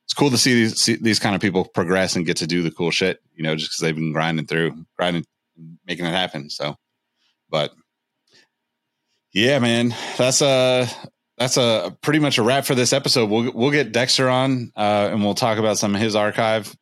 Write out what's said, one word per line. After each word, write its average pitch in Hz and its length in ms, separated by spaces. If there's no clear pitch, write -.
it's - 80
cool 143 180
to 120 60
see 131 160
these, 113 280
see 113 140
these 113 240
kind 104 160
of 87 60
people 92 240
progress 95 500
and 87 100
get 85 120
to 82 100
do 87 160
the 80 80
cool 85 180
shit, 92 320
you 80 80
know, 78 140
just 76 140
'cause - 80
they've 82 160
been 80 180
grinding 80 320
through, 80 400
grinding, 87 280
making 87 200
it 82 60
happen. 87 380
So, 73 280
but 76 240
yeah, 127 260
man, 120 340
that's 127 240
a, 127 460
that's 127 200
a 110 440
pretty 151 180
much 143 180
a 120 60
wrap 131 200
for 143 120
this 123 180
episode. 135 360
We'll, 117 240
we'll 123 180
get 139 200
Dexter 127 380
on, 127 480
uh, 104 340
and 104 100
we'll 101 140
talk 110 220
about 107 200
some 101 180
of 101 60
his 110 140
archive, 107 680